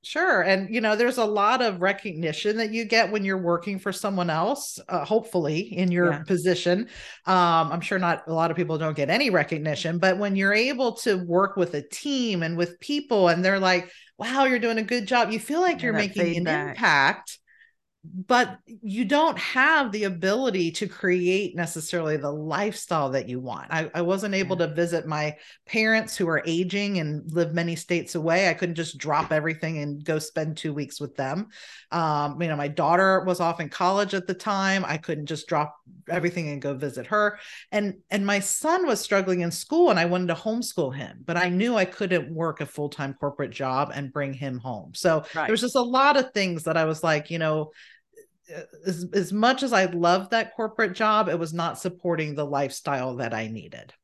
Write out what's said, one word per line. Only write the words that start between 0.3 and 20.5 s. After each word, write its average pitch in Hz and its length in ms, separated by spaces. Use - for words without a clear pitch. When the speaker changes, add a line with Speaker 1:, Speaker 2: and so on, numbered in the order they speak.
Speaker 1:
And, 190 320
you 220 60
know, 214 160
there's 240 220
a 233 80
lot 208 360
of 196 200
recognition 185 720
that 220 160
you 226 140
get 220 260
when 208 140
you're 196 120
working 175 400
for 190 140
someone 185 380
else, 196 580
uh, 170 160
hopefully 175 560
in 185 320
your 175 200
Speaker 2:
Yeah. 156 120
Speaker 1:
position. 180 640
Um, 170 480
I'm 170 80
sure 190 180
not 170 260
a 160 80
lot 165 160
of 160 60
people 160 220
don't 156 180
get 143 140
any 240 200
recognition, 160 680
but 180 200
when 196 200
you're 196 160
able 247 460
to 202 260
work 190 320
with 175 160
a 147 80
team 233 600
and 165 120
with 175 240
people 254 480
and 170 160
they're 196 160
like, 180 320
"Wow, 262 280
you're 254 120
doing 226 200
a 220 60
good 233 220
job," 226 280
you 220 60
feel 311 200
like 359 200
Speaker 2:
Yeah, - 80
Speaker 1:
you're 220 60
Speaker 2:
that 214 60
Speaker 1:
making 196 220
an 175 120
Speaker 2:
feedback. 156 360
Speaker 1:
impact. 156 680
But 247 380
you 214 400
don't 294 320
have 277 540
the 208 140
ability 190 680